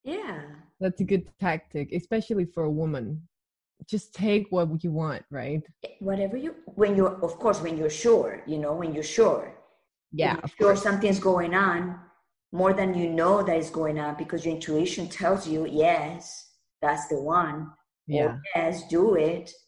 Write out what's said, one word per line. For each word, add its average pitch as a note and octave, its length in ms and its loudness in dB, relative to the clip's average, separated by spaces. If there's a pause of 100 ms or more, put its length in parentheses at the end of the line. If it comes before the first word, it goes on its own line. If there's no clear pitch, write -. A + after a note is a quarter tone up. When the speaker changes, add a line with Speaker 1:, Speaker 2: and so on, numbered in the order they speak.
Speaker 1:
Yeah. C4+ 380 -10 (380)
Speaker 2:
That's F#3 200 -4
a F#3+ 40 2
good F#3 240 0 (100)
tactic, D#3+ 540 -4
especially G#3 540 -2
for E3 180 -4
a D3+ 60 0
woman. D3+ 560 -4 (600)
Just - 280 -6
take G#3 360 2
what E3 340 0
you E3+ 80 0
want, D3+ 380 -2
right? C#3+ 320 -4 (380)
Speaker 1:
Whatever G3 360 -4
you, D4+ 180 -8 (120)
when G3+ 300 2
you're, F#3 180 4 (100)
of E3 140 -4
course, G3+ 240 2
when E3 160 -4
you're D#3 120 0
sure, F3+ 560 2
you D3+ 120 -4
know, D3 160 -2
when E3 200 -4
you're D3+ 80 -4
sure. - 520 2 (580)
Speaker 2:
Yeah, D3+ 200 0
Speaker 1:
When - 40 -2
you're - 80 -8
Speaker 2:
of D3 140 -6
Speaker 1:
sure G#3 160 6
Speaker 2:
course. G3 80 -2
Speaker 1:
something's G3 360 2
going F3 360 0
on, F3+ 440 0 (540)
more F#3+ 220 4
than F#3 200 0
you F3 140 0
know F3 340 4
that F3 140 2
is D#3 140 -2
going D#3 280 -2
on, D3 180 -4
because D#3 280 -6
your E3 100 -2
intuition E3 540 -2
tells F#3+ 400 -2
you, D#3 180 -2
"Yes, D#3+ 840 0 (320)
that's D3 260 0
the C#3+ 120 0
one." D#3 420 0
Or, - 120 -14 (320)
Speaker 2:
Yeah. D3 300 0 (180)
Speaker 1:
"Yes, E3+ 340 -2
do F#3 260 4
it." E3+ 360 0 (180)